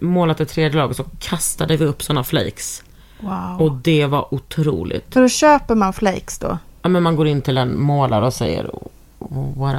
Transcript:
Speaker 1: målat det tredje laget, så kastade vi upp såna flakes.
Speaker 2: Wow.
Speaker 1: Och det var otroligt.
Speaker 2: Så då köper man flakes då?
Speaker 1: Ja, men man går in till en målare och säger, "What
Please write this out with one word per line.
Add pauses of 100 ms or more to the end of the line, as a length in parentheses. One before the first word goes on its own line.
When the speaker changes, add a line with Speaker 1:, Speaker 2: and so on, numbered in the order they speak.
Speaker 1:
målat
det
tredje
laget,
så (160)
kastade
vi
upp
såna
flakes. (360)
Speaker 2:
Wow.
Speaker 1:
Och
det
var
otroligt.
Speaker 2:
Så
då
köper
man
flakes
då? (240)
Speaker 1:
Ja,
men
man
går
in
till
en
målare
och
säger, (840)
"What